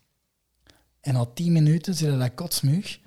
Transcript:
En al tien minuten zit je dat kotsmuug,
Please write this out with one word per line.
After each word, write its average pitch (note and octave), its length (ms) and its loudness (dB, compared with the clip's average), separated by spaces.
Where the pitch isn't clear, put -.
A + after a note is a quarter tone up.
En C3+ 140 -2
al A#2+ 180 -2
tien E3+ 180 -2
minuten D#3+ 440 2
zit D3+ 160 0
je C3+ 60 0
dat B2+ 180 -2
kotsmuug, E3+ 720 -2